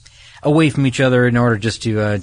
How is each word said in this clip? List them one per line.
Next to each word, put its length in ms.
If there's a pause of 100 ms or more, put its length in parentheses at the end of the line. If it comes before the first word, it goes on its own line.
(440)
away 240
from 160
each 140
other 260
in 120
order 200
just 260
to, 180
uh, 220